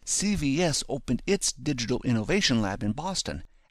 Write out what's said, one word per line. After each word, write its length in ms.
C 300
V 260
S 260
opened 380
its 260
digital 540
innovation 560
lab 220
in 100
Boston, 500